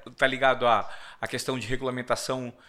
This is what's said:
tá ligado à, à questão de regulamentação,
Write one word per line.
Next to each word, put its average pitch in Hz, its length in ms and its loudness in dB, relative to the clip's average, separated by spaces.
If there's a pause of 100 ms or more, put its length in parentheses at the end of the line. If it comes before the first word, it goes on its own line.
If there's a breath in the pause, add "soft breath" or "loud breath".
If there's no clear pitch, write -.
(160)
tá 139 100 4
ligado 127 400 4
à, 110 240 4 (300 loud breath)
à 110 80 -4
questão 131 320 -4
de 104 80 -6
regulamentação, 127 840 -2 (160 loud breath)